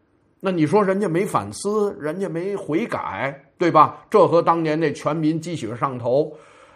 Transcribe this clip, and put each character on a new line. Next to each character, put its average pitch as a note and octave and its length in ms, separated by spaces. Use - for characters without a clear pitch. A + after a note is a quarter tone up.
那 F#3 120
你 E3 160
说 G3 180
人 F#3+ 160
家 G#3 80
没 E3+ 160
反 G#2+ 300
思， G3+ 440
人 D#3 220
家 F#3+ 80
没 F3 260
悔 G3 320
改， - 720
对 F3 140
吧？ C#3+ 400
这 F3+ 180
和 E3 140
当 E3+ 200
年 D#3 160
那 D#3+ 140
全 D3+ 240
民 D#3+ 240
鸡 E3 160
血 A2+ 180
上 C3 240
头 C3 320